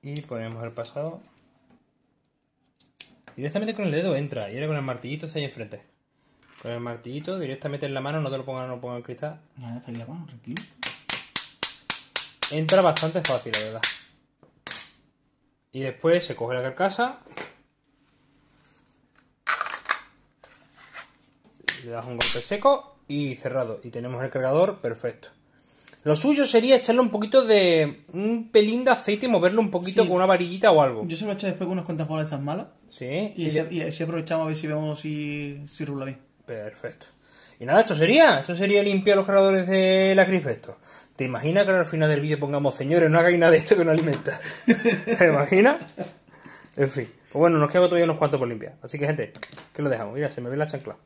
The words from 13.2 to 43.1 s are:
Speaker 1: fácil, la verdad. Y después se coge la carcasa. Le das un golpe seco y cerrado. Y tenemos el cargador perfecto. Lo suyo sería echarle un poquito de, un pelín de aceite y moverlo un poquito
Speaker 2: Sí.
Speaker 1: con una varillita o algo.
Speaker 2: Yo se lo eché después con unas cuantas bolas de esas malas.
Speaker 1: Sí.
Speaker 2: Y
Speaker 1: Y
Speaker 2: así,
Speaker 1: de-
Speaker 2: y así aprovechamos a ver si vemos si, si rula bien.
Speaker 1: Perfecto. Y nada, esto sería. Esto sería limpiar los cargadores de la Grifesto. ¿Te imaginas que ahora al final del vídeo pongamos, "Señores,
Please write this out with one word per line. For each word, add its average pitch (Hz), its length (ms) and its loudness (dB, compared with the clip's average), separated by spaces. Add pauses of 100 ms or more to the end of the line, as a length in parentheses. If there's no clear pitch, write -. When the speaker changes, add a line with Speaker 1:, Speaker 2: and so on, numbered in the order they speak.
Speaker 1:
fácil, 127 300 -2
la - 120 2
verdad. 110 180 -6 (1900)
Y 131 80 -10
después 165 440 0
se 131 100 -8
coge 117 220 -6
la 123 60 -4
carcasa. 190 580 -4 (4000)
Le 120 60 -14
das 117 140 -10
un 123 140 -12
golpe 120 220 0
seco - 580 0 (100)
y 143 280 -4
cerrado. 123 480 -6
Y 120 60 -14
tenemos 120 340 -8
el 131 60 -6
cargador 151 500 0
perfecto. - 480 -8 (720)
Lo 151 140 2
suyo 277 300 2
sería 247 300 6
echarle 240 260 2
un 233 80 2
poquito 214 340 2
de, 175 680 4
un 226 380 -4
pelín 220 340 4
de 262 60 4
aceite 214 360 0
y - 20 0
moverlo 190 320 4
un 214 100 2
poquito 190 320 0
Speaker 2:
Sí. 180 60 4
Speaker 1:
con 180 80 2
una 185 100 4
varillita 185 460 4
o 151 100 8
algo. 120 240 0
Speaker 2:
Yo 165 100 -6
se 208 100 -6
lo 208 60 -4
eché 196 160 -6
después 180 180 -6
con 180 60 -4
unas 180 120 -4
cuantas 156 240 -6
bolas 156 200 -2
de 151 60 -8
esas 139 100 -6
malas. 160 220 -6 (240)
Speaker 1:
Sí. 170 460 -6
Speaker 2:
Y 165 80 -6
Speaker 1:
Y - 40 -2
Speaker 2:
así, 156 120 0
Speaker 1:
de- 160 140 -6
Speaker 2:
y 165 80 -4
así 160 200 -6
aprovechamos 160 420 -4
a 156 40 -4
ver 156 80 -4
si 156 100 -8
vemos 151 320 -4
si, 147 720 -8
si - 140 -10
rula 139 220 -8
bien. 131 120 -12 (260)
Speaker 1:
Perfecto. 107 640 -12 (540)
Y 120 60 -12
nada, 160 140 6
esto 226 140 2
sería. 196 460 6
Esto 175 160 -6
sería 202 260 2
limpiar 196 360 2
los 190 80 0
cargadores 196 420 4
de 190 480 4
la 190 80 8
Grifesto. 147 540 -2 (380)
¿Te 135 80 -4
imaginas 135 400 0
que 190 60 0
ahora 185 120 4
al 160 60 -2
final 156 200 0
del 147 140 2
vídeo 151 180 -2
pongamos, 143 340 -2
"Señores, 160 360 4